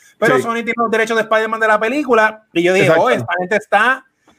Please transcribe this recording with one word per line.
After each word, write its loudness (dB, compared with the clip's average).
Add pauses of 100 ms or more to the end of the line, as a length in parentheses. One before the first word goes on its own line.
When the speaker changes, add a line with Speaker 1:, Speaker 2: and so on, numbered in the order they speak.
(180)
Speaker 1:
pero 2
Speaker 2:
Sí. -2
Speaker 1:
Sony -4
tiene -4
los -2
derechos -2
de 0
Spider-Man -2
de 2
la 2
película. 0 (100)
Y 0
yo 2
dije, 2
Speaker 2:
Exacto. 4
Speaker 1:
"Oh, 2
esta -2
gente -2
está 0 (320)